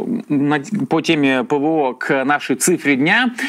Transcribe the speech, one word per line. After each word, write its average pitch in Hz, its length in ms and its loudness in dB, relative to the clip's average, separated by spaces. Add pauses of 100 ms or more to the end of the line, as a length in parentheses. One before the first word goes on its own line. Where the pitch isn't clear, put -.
(280)
на, 147 320 0 (300)
по 165 100 2
теме 139 440 2
П 147 120 0
В 139 100 0
О 147 280 0
к 135 300 -2
нашей 143 320 0
цифре 143 400 0
дня. 220 380 2 (140)